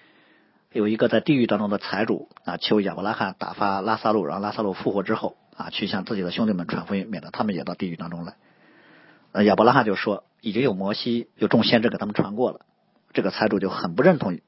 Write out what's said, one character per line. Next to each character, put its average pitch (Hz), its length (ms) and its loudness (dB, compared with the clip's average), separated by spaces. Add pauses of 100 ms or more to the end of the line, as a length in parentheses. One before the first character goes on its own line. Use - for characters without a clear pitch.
(720)
有 104 160 0
一 110 100 0
个 120 100 2
在 113 120 2
地 147 160 2
狱 123 100 4
当 104 140 2
中 104 100 -2
的 101 80 -2
财 98 280 -2
主， - 240 -2 (160)
啊， 87 120 -6
求 107 240 2
亚 95 140 -4
伯 87 80 -8
拉 104 100 -2
罕 98 240 -4
打 90 160 -8
发 98 280 -2
拉 110 160 0
撒 110 140 0
路， 104 140 2
让 82 160 -4
拉 104 100 -4
撒 110 120 -4
路 98 100 -2
复 - 180 -4
活 95 120 -2
之 107 120 -2
后， - 220 -8 (180)
啊， - 140 -12
去 - 160 -6
向 95 200 -4
自 117 100 -4
己 98 80 -4
的 87 80 -4
兄 113 160 0
弟 107 60 2
们 87 120 -2
传 82 200 -6
福 98 100 -2
音， 95 120 -4
免 92 140 -8
得 80 80 -18
他 - 140 -4
们 107 100 0
也 85 100 -4
到 87 120 -6
地 95 140 -6
狱 85 60 -6
当 85 140 -10
中 85 160 -8
来。 80 100 -14 (1000)
呃， 101 100 2
亚 104 120 8
伯 107 80 4
拉 120 100 8
罕 127 120 6
就 101 100 0
说， 101 280 -4 (180)
已 113 100 -6
经 110 120 0
有 127 100 2
摩 95 200 -2
西， 117 420 -4
有 107 120 0
众 113 160 4
先 113 200 4
知 117 60 2
给 107 80 -4
他 98 80 -6
们 104 100 -6
传 101 200 -2
过 110 160 0
了。 - 100 -14 (520)
这 139 80 0
个 98 100 0
财 - 160 0
主 104 120 2
就 95 100 0
很 85 260 -6
不 101 60 2
认 165 160 6
同 90 300 -4